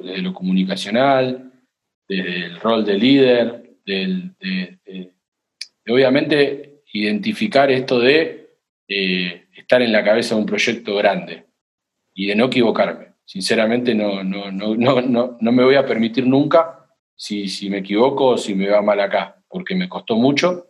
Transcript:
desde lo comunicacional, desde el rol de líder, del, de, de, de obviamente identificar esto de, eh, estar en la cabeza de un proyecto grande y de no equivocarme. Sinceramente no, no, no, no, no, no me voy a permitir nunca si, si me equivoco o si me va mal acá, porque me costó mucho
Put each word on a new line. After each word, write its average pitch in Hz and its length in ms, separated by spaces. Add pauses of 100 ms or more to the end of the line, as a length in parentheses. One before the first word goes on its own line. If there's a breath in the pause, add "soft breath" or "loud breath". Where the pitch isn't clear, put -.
desde 95 180
lo 92 140
comunicacional, 101 1160 (560)
desde 92 380
el 87 160
rol 110 240
de 101 140
líder, 123 720 (160)
del, 92 520
de, 92 460
de, 95 280 (720)
de 110 100
obviamente 139 920 (100)
identificar 104 760
esto 127 280
de, 147 520 (360)
eh, 92 600 (100)
estar - 240
en 117 120
la 104 120
cabeza 117 300
de 107 80
un 101 40
proyecto 104 500
grande 90 500 (680)
y 95 120
de 101 100
no 185 80
equivocarme. 104 680 (100)
Sinceramente 113 680
no, 101 280
no, 98 300
no, 107 240
no, 123 240
no, 123 400
no 113 120
me 123 120
voy 135 120
a 131 100
permitir 113 400
nunca 147 600 (280)
si, 101 340
si 98 220
me 98 80
equivoco 120 480
o 120 100
si 107 180
me 98 140
va 104 140
mal 104 180
acá, 98 480
porque 92 260
me 90 140
costó 98 280
mucho 143 540